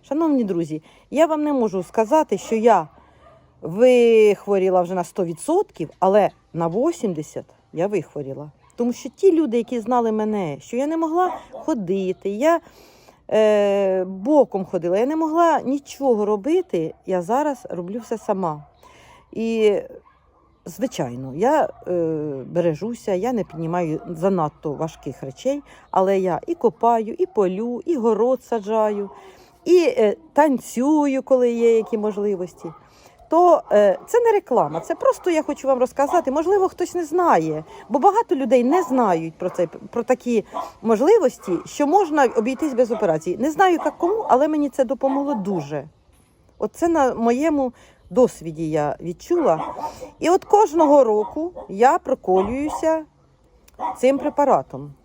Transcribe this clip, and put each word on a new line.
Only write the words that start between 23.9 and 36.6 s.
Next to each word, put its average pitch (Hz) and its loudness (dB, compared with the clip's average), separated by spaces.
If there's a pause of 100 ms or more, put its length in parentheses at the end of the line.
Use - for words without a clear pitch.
занадто 165 -4
важких 151 -10
речей, 262 -6 (300)
але 190 2
я 185 -2
і 339 -4
копаю, 233 0
і 370 0
полю, 214 -4
і 339 -2
город 233 0
саджаю, 214 -2 (560)
і, 339 4
е, 208 2 (180)
танцюю, 277 0
коли 247 2
є 233 2
які 226 -2
можливості. 202 -6 (600)
То, 339 6 (100)
е, 202 4
це 480 2
не 466 4
реклама, 170 0
це - -6
просто - 0
я 311 0
хочу - -6
вам 262 2
розказати. 277 0
Можливо, 359 0